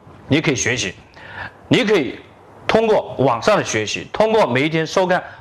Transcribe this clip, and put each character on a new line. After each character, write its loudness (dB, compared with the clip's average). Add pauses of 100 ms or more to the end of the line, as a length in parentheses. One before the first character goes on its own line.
(280)
你 2
可 0
以 -2
学 -2
习， -6 (720)
你 2
可 2
以 -2 (480)
通 2
过 0
网 2
上 4
的 0
学 -2
习， -8
通 2
过 4
每 0
一 0
天 -2
收 0
看 0 (200)